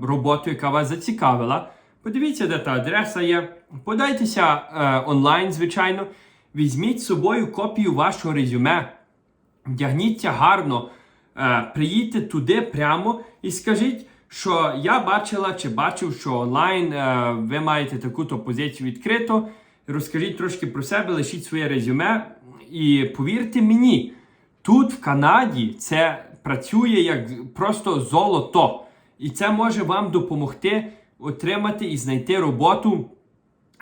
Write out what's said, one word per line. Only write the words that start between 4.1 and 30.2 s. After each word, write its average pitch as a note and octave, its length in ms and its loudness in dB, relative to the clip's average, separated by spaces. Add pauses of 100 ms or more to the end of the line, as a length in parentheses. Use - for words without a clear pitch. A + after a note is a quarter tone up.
е, C3+ 320 2
онлайн, D3+ 460 4
звичайно, F#3 540 -2 (480)
візьміть D3+ 460 0
з - 40 -10
собою G3 460 0
копію G#3 420 0
вашого D#3+ 400 0
резюме, C3 600 0 (720)
вдягніться C#3+ 640 0
гарно, D3 580 0 (480)
е, B2 380 0
приїдьте G3 460 0
туди E3 400 0
прямо F3 600 -2 (200)
і F#3 100 -6
скажіть, A3+ 540 0 (220)
що E3 500 0
я G3+ 220 2
бачила G3 540 -2
чи - 160 -8
бачив, D3+ 440 -4
що B2+ 260 -4
онлайн, D#3 540 0
е, B2+ 440 0
ви A2+ 220 -4
маєте D3 380 -2
таку-то B2+ 420 -6
позицію C3 500 -6
відкрито, A3 580 -2 (400)
розкажіть D#3 500 -4
трошки E3+ 300 -6
про C3+ 160 -6
себе, G3 300 -2
лишіть D#3 320 -4
своє D#3 220 -4
резюме. C#3 680 0 (360)
І D3 320 4 (140)
повірте A3+ 440 0
мені, A3 520 6 (480)
тут B3+ 320 6
в - 80 -14
Канаді C#3+ 800 4
це D#3+ 460 0 (180)
працює G#3 460 0
як C3 640 0
просто G3 460 -2
золото. E3 840 2 (360)
І D3+ 100 -8
це G3+ 200 -2
може G#3+ 340 0
вам F#3 280 -2
допомогти F3 840 -2 (260)